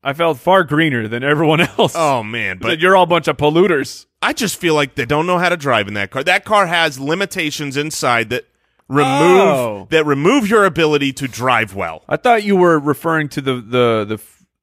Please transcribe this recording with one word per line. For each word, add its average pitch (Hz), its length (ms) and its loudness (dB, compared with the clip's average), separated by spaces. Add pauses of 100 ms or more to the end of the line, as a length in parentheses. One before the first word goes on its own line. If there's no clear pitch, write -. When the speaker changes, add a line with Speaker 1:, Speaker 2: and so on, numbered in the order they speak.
Speaker 1:
I 143 80 -4
felt 160 260 -2
far 185 240 2
greener 143 460 -2
than 117 120 -6
everyone 151 400 2
<laughs> - 160 -2
else. 202 160 2
Speaker 2:
Oh, 143 300 0
man, 104 380 -6
but 117 180 -2
Speaker 1:
You're 185 160 4
all 185 80 6
a 170 40 2
bunch 165 200 0
of 147 80 -2
polluters. 160 680 0 (160)
Speaker 2:
I 226 100 -2
just 247 260 -4
feel 165 160 0
like 143 220 -2
they 120 100 -4
don't 151 220 0
know 180 100 0
how 175 120 0
to 175 80 -2
drive 117 320 0
in 104 60 -8
that 101 160 -6
car. 131 120 -6
That 185 220 0
car 202 220 2
has 165 300 -2
limitations 151 800 -6
inside 131 540 -2
that 120 160 -6 (420)
remove, 135 220 2
Speaker 1:
Oh. 139 800 2
Speaker 2:
that 160 140 2
remove 175 420 2
your 208 160 4
ability 151 480 0
to 135 160 -8
drive 110 480 -2
well. 82 320 -8
Speaker 1:
I 156 80 -2
thought 226 280 0
you 202 120 2
were 175 240 4
referring 151 500 -2
to - 120 -8
the, 131 140 -2
the, 117 520 0
the, 107 120 -6 (440)